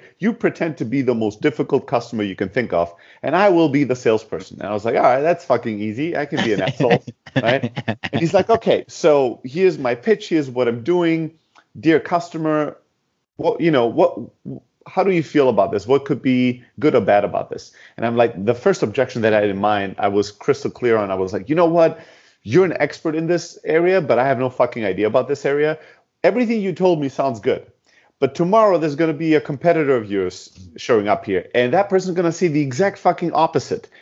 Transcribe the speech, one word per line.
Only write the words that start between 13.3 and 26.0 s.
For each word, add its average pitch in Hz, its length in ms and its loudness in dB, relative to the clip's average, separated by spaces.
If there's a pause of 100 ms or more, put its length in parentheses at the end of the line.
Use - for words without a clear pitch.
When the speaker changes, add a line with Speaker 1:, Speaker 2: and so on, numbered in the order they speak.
Speaker 1:
what, - 240 -2
you 165 100 2
know, 123 160 4
what, 139 320 2 (640)
how - 200 -2
do 196 80 2
you 170 100 2
feel 139 260 2
about 98 220 2
this? 98 160 -4
What 135 200 2
could 131 160 -4
be 127 420 0 (160)
good 147 160 2
or 113 60 6
bad 101 200 4
about - 280 -4
this?" - 200 -12 (260)
And - 80 -6
I'm 117 120 -2
like, 117 280 0
the 117 100 2
first 185 280 0
objection 120 400 -2
that 110 100 4
I 107 100 4
had 104 80 2
in 98 100 -6
mind, 101 380 0
I 104 100 -2
was 101 240 0
crystal - 400 -4
clear 117 240 0
on. 101 160 -2
I - 20 -2
was 95 180 -4
like, 98 160 -8
"You 147 60 0
know 170 120 4
what? 165 340 2 (420)
You're 135 220 2
an 165 160 -2
expert 147 340 -4
in 165 120 -4
this 170 380 -4
area, 175 360 2
but 123 180 0
I 127 80 2
have 135 120 0
no 127 100 -2
fucking 123 360 -2
idea 98 220 0
about 120 220 0
this 139 160 -6
area. 151 340 0 (440)